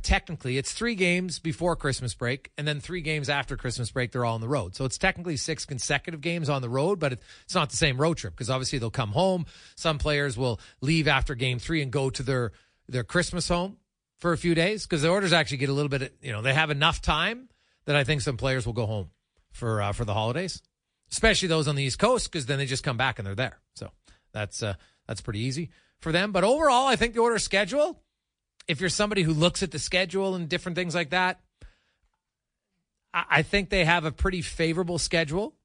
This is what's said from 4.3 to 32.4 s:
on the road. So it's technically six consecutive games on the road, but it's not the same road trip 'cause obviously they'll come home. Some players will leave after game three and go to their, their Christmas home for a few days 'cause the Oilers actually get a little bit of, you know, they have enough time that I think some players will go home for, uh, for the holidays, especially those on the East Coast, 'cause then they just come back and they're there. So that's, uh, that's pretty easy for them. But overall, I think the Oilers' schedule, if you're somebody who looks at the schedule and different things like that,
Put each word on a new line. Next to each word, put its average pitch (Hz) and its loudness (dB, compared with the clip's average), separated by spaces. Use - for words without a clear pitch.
on 113 -6
the 113 -6
road. 110 -2
So 135 -4
it's - -4
technically 175 0
six 151 -6
consecutive 143 -4
games 170 -2
on 139 0
the 120 -4
road, 160 0
but 143 0
it's - -12
not 156 2
the - -4
same 131 2
road 160 2
trip - -8
'cause 113 -6
obviously 131 0
they'll 113 -2
come 104 -2
home. 180 2
Some 156 0
players 143 0
will 120 0
leave 151 2
after 135 2
game 123 -2
three 160 -2
and 131 -4
go 135 0
to - -8
their, 123 -2
their 123 -4
Christmas 175 0
home 180 0
for 170 0
a 151 0
few 170 2
days 175 2
'cause 156 0
the 160 4
Oilers 185 4
actually 151 2
get 135 0
a 139 0
little 143 0
bit 135 -2
of, 131 -10
you 135 -8
know, 107 -6
they 131 2
have 156 4
enough 151 2
time 196 -2
that 147 0
I 143 4
think 143 0
some 131 -2
players 131 -2
will 117 -4
go 113 0
home 101 -4
for, 110 -2
uh, 101 0
for 117 -4
the 101 -4
holidays, 120 -2
especially 208 4
those 160 2
on 147 0
the 139 0
East 131 -2
Coast, 233 2
'cause 143 -4
then 139 -2
they 139 -2
just 127 -4
come 127 -2
back 127 0
and 101 -8
they're 98 -6
there. 120 -4
So - -14
that's, 104 -6
uh, 101 -2
that's 107 -8
pretty 104 -6
easy 131 -4
for 160 -4
them. 190 2
But 185 4
overall, 269 6
I 240 4
think 233 0
the 226 2
Oilers' 233 2
schedule, 233 0
if 160 -2
you're 185 0
somebody 208 2
who 160 4
looks 170 2
at 170 -4
the 151 -6
schedule 190 0
and 170 -4
different 175 -2
things 175 -2
like 160 -2
that, 185 0